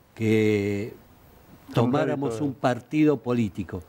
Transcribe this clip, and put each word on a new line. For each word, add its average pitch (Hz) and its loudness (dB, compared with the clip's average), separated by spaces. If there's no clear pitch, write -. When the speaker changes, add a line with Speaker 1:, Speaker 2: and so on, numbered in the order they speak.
Speaker 1:
que 107 2
Speaker 2:
Un - -8
Speaker 1:
tomáramos 139 0
Speaker 2:
rédito 113 -6
de 143 -2
Speaker 1:
un 127 -8
partido 143 0
político, 110 -4